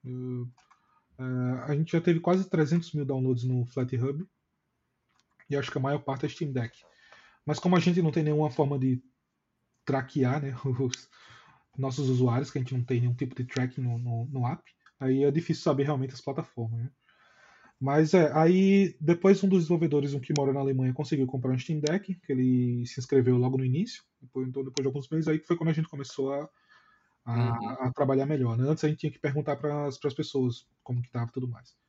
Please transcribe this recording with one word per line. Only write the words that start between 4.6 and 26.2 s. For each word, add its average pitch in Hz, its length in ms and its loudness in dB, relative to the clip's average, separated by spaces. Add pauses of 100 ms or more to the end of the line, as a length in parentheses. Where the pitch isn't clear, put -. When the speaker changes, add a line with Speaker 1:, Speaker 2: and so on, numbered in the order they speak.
Speaker 1:
e 143 60 -2
acho 135 160 -2
que - 60 -4
a 131 40 0
maior 139 180 0
parte 131 260 -6
é 131 40 -4
Steam 147 220 -6
Deck. 120 260 -4 (680)
Mas 151 140 -2
como 180 160 4
a 175 40 6
gente 175 220 4
não 160 100 4
tem 160 120 2
nenhuma 151 260 2
forma 143 300 0
de 127 220 2 (840)
traquear, 131 560 0
né, 135 140 -6
<laughs> 127 240 -4
os 127 300 -4 (680)
nossos 131 320 -2
usuários, 127 420 2
que 147 60 -6
a 131 40 -2
gente 127 120 -6
não 123 100 -2
tem 120 180 0
nenhum 123 140 2
tipo 127 200 -6
de 127 80 -6
tracking 127 380 -4
no, 120 160 -2
no, 120 300 -4
no 127 200 -4
app, 160 160 -6 (360)
aí 131 240 2
é 143 80 4
difícil 165 320 -2
saber 143 200 2
realmente 139 300 -2
as - 80 -16
plataformas, 117 600 -6
né? 127 100 -8 (880)
Mas 151 360 4
é, 156 180 8
aí 190 680 6
depois 175 440 4
um 196 40 2
dos 190 120 6
desenvolvedores, 151 560 2
um 139 40 -4
que - 160 -4
mora 139 160 2
na 135 80 0
Alemanha, 131 340 0
conseguiu 135 340 -2
comprar 127 240 -4
um 127 80 0
Steam 151 200 -4
Deck, 170 360 -2
que - 160 -10
ele 123 560 0
se - 120 -12
inscreveu 127 380 4
logo 127 200 2
no 135 80 -2
início, 151 380 -2 (160)
depois, 131 280 -8
então 131 160 -8
depois 135 200 -6
de 135 40 0
alguns 135 220 -4
meses, 160 180 -2
aí 156 100 2
foi 170 180 -2
quando 165 140 0
a 160 40 2
gente 160 140 -2
começou 139 460 -6